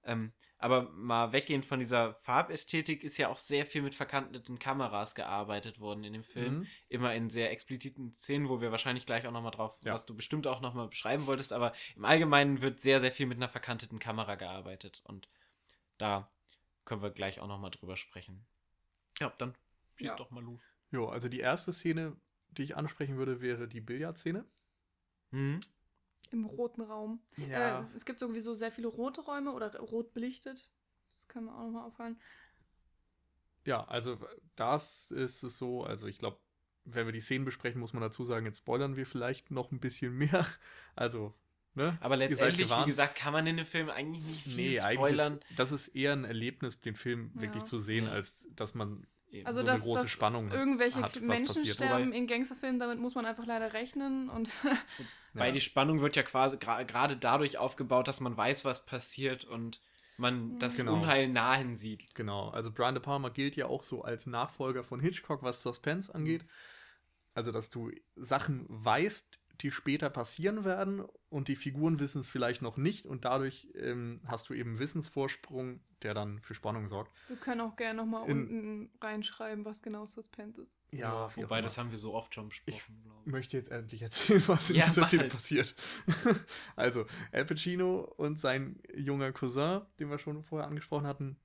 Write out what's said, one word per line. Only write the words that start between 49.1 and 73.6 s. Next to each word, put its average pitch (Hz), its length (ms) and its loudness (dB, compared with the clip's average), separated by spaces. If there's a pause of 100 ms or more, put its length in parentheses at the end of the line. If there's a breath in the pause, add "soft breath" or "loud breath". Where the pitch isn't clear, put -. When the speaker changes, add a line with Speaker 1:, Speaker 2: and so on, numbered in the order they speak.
Speaker 1:
Eben. - 160 -12
Speaker 3:
Also, 240 120 0
Speaker 2:
so - 60 2
eine 247 60 6
Speaker 3:
dass, 247 100 4
Speaker 2:
große 117 220 2
Speaker 3:
dass 233 80 0
Speaker 2:
Spannung 110 380 2
hat, 247 80 0
Speaker 3:
irgendwelche 254 440 4
Speaker 2:
hat, - 140 0
was 247 60 -6
Speaker 3:
Menschen 240 260 2
Speaker 2:
passiert. 302 300 2
Speaker 3:
sterben 254 280 4
Speaker 1:
Wobei 240 120 0
Speaker 3:
in 247 100 2
Gangsterfilmen, 254 520 0
damit 240 200 0
muss 247 160 -2
man 233 120 -2
einfach 233 180 -4
leider 226 280 -2
rechnen 262 560 -2
und 226 280 -2
<laughs> - 760 -2
Speaker 1:
Weil 123 180 4
Speaker 2:
Ja. - 20 0
Speaker 1:
die 135 80 2
Spannung 143 400 4
wird 143 140 4
ja 135 80 6
quasi 135 340 4
gra-, 117 260 0
gerade 135 320 2
dadurch 135 440 4
aufgebaut, 127 480 4
dass 135 120 -2
man 123 160 -2
weiß, 127 300 2
was 127 200 -2
passiert 131 600 -4
und 117 360 -6 (360 loud breath)
man 123 360 2
Speaker 3:
Mhm. 240 60 -8
Speaker 1:
das 120 160 2
Speaker 2:
Genau. 117 200 4
Speaker 1:
Unheil 135 340 6
nahen 127 480 4
sieht. 107 380 -8
Speaker 2:
Genau, 104 340 -4
also 113 220 -4
Brian 123 240 4
De 127 80 -2
Palma 139 260 0
gilt 139 260 -2
ja 127 120 0
auch 131 160 -2
so - 200 -6
als 117 220 -4
Nachfolger 127 580 -2
von 123 160 -6
Hitchcock, 151 440 0
was 123 180 -2
Suspense 160 520 -2
angeht. 160 300 0
Speaker 1:
Mhm. - 60 -20 (840 loud breath)
Speaker 2:
Also, 117 160 -2
dass 110 180 -4
du 113 220 -6 (240)
Sachen 135 520 0
weißt, 120 720 2 (220)
die 139 100 -2
später 143 380 0
passieren 190 560 -2
werden 196 360 0 (280)
und 139 180 -2
die 139 80 2
Figuren 147 440 2
wissen 143 220 0
es 120 80 -6
vielleicht 123 320 0
noch 117 160 -4
nicht 185 280 0
und 131 200 -6
dadurch, 131 500 0